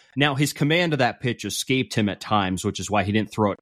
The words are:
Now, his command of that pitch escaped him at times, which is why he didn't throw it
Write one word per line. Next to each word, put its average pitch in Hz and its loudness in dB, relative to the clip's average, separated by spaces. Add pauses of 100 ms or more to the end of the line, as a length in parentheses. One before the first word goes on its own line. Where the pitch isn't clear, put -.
(160)
Now, 143 2
his 143 0
command 160 2
of 135 0
that 120 0
pitch 120 -2
escaped 131 -2
him 107 2
at 92 -4
times, 95 0
which 101 -4
is 92 -8
why 98 2
he 101 -2
didn't 104 0
throw 104 2
it - -6